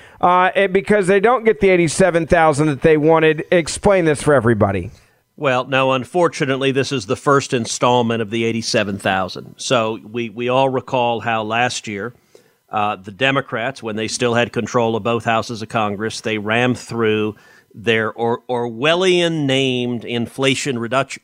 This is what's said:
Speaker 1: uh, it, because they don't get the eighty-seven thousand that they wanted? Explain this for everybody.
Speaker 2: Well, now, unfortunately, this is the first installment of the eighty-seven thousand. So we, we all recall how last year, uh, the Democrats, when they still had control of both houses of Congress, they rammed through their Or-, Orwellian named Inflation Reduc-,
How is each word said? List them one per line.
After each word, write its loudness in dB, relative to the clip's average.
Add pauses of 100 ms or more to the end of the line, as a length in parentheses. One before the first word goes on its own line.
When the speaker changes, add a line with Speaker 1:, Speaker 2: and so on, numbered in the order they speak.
(220)
Speaker 1:
uh, 4
it, 2
because 2
they 4
don't 2
get 2
the 4
eighty-seven 2
thousand 4
that -2
they 6
wanted? 4
Explain 2
this 0
for 2
everybody. 2 (460)
Speaker 2:
Well, 0
now, 2
unfortunately, 0
this -2
is -4
the -2
first 0
installment 0
of -6
the -2
eighty-seven -2
thousand. -4
So -2
we, -8
we -6
all 2
recall -2
how -2
last -2
year, -8 (560)
uh, -2
the -18
Democrats, -4
when -6
they -4
still -2
had 2
control -2
of -4
both -2
houses -2
of -12
Congress, -4
they -4
rammed 0
through -2 (400)
their -2
Or-, -4
Orwellian 0
named -2
Inflation -2
Reduc-, -4